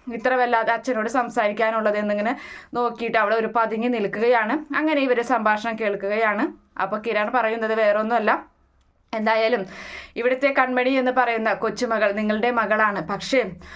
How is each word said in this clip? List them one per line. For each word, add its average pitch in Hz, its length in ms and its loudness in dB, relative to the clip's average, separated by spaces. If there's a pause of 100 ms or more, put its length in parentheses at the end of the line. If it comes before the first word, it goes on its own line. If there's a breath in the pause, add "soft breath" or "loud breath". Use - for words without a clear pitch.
(140)
ഇത്ര 254 200 0
വല്ലാതെ 233 380 2
അച്ഛനോട് 226 360 -2
സംസാരിക്കാനുള്ളത് 220 880 0
എന്നിങ്ങനെ 208 380 0 (380 loud breath)
നോക്കിയിട്ട് 233 440 0
അവൾ 214 160 2
ഒരു 220 220 0
പതുങ്ങി 226 320 0
നിൽക്കുകയാണ്. 233 880 0
അങ്ങനെ 302 240 2
ഇവരെ 240 220 2
സംഭാഷണം 220 580 0
കേൾക്കുകയാണ്. 208 720 0 (280)
അപ്പൊ 196 180 -2
കിരൺ 214 360 -2
പറയുന്നത് 220 400 0
വേറൊന്നുമല്ല, 220 800 2 (600)
"എന്തായാലും 220 520 0 (500 loud breath)
ഇവിടുത്തെ 262 420 0
കൺമണി 254 320 2
എന്ന് 254 200 2
പറയുന്ന 233 420 2
കൊച്ചുമകൾ 214 600 -2
നിങ്ങളുടെ 214 380 0
മകളാണ്. 214 580 0
പക്ഷേ 214 360 0 (320 loud breath)